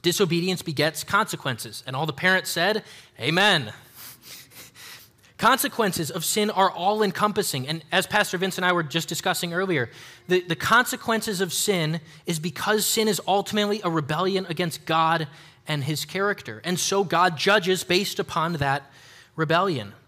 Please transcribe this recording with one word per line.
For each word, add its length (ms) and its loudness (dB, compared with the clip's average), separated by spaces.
Disobedience 580 2
begets 440 -2
consequences. 800 -2
And 100 -8
all 80 -2
the 80 -4
parents 380 2
said, 340 0
"Amen." 540 2
Consequences 720 2
of 140 -6
sin 260 0
are 200 4
all-encompassing. 1000 0
And 240 -6
as 160 2
Pastor 280 0
Vince 220 -2
and 80 0
I 60 4
were 100 2
just 260 -4
discussing 460 -4
earlier, 340 0
the, 140 4
the 160 -4
consequences 840 0
of 120 -2
sin 480 0
is 140 -2
because 440 0
sin 220 0
is 200 0
ultimately 580 0
a 40 2
rebellion 640 0
against 340 -4
God 440 2
and 160 -2
his 200 -4
character. 600 -4
And 140 -2
so 260 2
God 340 4
judges 460 2
based 340 0
upon 360 -2
that 360 0
rebellion. 560 0